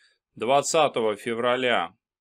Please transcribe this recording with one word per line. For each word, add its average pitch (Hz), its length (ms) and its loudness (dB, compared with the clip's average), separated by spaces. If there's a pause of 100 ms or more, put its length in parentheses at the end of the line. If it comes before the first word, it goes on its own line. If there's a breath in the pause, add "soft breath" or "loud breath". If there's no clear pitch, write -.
(360 soft breath)
Двадцатого 131 800 0
февраля 120 800 -2 (240)